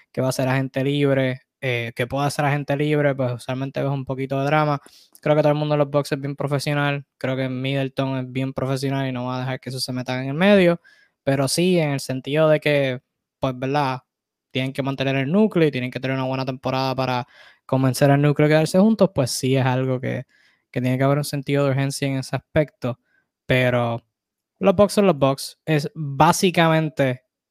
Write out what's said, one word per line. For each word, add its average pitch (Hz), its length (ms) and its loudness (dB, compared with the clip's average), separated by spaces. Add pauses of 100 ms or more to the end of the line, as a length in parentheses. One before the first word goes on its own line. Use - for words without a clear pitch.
(120)
que - 100 -6
va 131 80 0
a 127 40 0
ser 127 160 -2
agente 135 340 -2
libre, 135 580 0 (200)
eh, 117 340 -4
que 127 120 -2
pueda 139 220 -2
ser 147 160 -2
agente 143 300 -2
libre, 147 400 0
pues 127 180 -4
usualmente 131 480 -6
ves 139 100 -2
un 135 140 -4
poquito 135 340 -6
de 139 60 -2
drama. 147 360 2 (400)
Creo 151 140 2
que 151 60 4
todo 147 120 4
el 147 40 -2
mundo 151 180 -2
en 147 40 4
los 143 100 0
Bucks 143 220 -2
es 143 100 -4
bien 143 140 -6
profesional. 143 680 -2 (140)
Creo 131 180 -4
que 131 140 -4
Middleton 135 680 -4
es 127 140 -8
bien 131 220 -4
profesional 135 540 -4
y 131 40 -6
no 123 140 -6
va 127 120 -6
a - 20 -6
dejar 131 200 -6
que - 120 -16
eso 131 80 -8
se 120 120 -6
meta 127 300 -6
en 135 80 -6
el 139 60 -6
medio. 180 440 4 (440)
Pero 139 240 0
sí, 175 320 0
en 147 120 0
el 139 80 -2
sentido 139 480 0
de 151 120 4
que, 139 420 0 (380)
pues, 131 180 -2
¿verdad? 131 440 -2 (500)
Tienen 131 200 -4
que 135 120 -6
mantener 135 320 -2
el 135 160 -2
núcleo 185 360 2
y 143 40 0
tienen 127 180 -4
que 127 100 -8
tener 135 160 -4
una 131 120 -2
buena 131 180 -4
temporada 131 480 -2
para 127 340 -2 (380)
convencer 135 460 4
al 143 100 6
núcleo 147 240 4
a 151 40 4
quedarse 156 280 2
juntos, 202 380 4
pues 131 160 0
sí 131 240 0
es 131 100 2
algo 131 340 0
que, 123 260 -6 (440)
que - 120 -8
tiene 127 180 0
que 135 40 0
haber 139 140 2
un 147 60 -2
sentido 143 420 -2
de 139 60 2
urgencia 139 360 -2
en 135 100 -4
ese 131 180 -6
aspecto. 131 640 -4 (480)
Pero 123 560 0 (560)
los 190 160 4
Bucks 202 180 4
son 202 140 4
los 165 100 4
Bucks. 135 480 -2
Es 156 300 0
básicamente, 160 1300 2 (280)